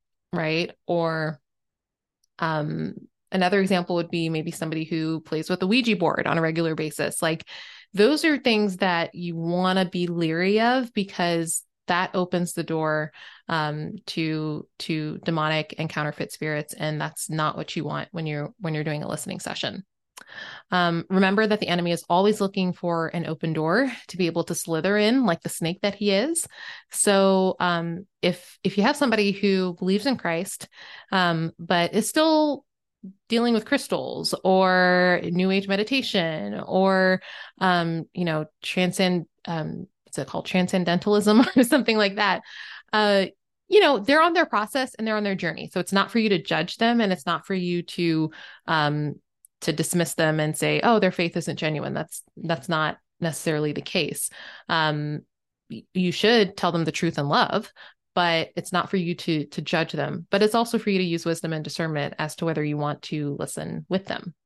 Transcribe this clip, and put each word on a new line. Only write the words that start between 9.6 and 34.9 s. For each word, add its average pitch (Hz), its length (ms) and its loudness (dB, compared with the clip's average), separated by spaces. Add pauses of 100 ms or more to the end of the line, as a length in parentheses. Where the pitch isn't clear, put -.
be 175 220 -2
leery 170 540 2
of 247 340 2
because 175 680 -2 (240)
that 180 280 0
opens 180 380 -2
the 170 100 -6
door, 156 500 -2 (360)
um, 156 480 -4 (100)
to, 156 600 -4 (120)
to 156 460 -6
demonic 156 520 -2
and 160 140 -4
counterfeit - 420 -6
spirits. 151 400 -6
And 151 280 -6
that's - 280 -8
not 156 280 -2
what - 180 -10
you 165 80 -4
want 147 300 -6
when 160 140 -6
you're, 147 340 -6
when 160 140 -4
you're 151 100 -2
doing 151 180 -4
a - 60 -8
listening - 320 -8
session. - 440 -8 (840)
Um, 175 380 2
remember 196 400 4
that 208 100 2
the - 80 -4
enemy 175 240 0
is 170 180 -2
always 202 320 4
looking 190 320 0
for 165 360 -2
an 165 180 -4
open 160 260 -4
door 170 380 0 (180)
to - 80 -14
be 180 100 2
able 165 180 -2
to 170 100 -6
slither 175 420 0
in 226 300 4
like 170 140 2
the - 80 -10
snake 170 320 -4
that 202 160 -2
he 208 160 0
is. 277 340 0 (460)
So, 190 640 4
um, 170 480 -2 (160)
if, - 400 -2
if 185 140 0
you 202 80 4
have 294 120 4
somebody 214 360 2
who 190 460 0
believes 196 280 0
in 269 100 2
Christ, 175 520 -4 (420)
um, 170 480 2
but 170 360 0
is 214 140 0
still 302 560 2 (640)
dealing 233 260 2
with 226 100 0
crystals 160 720 -2 (100)
or 185 800 6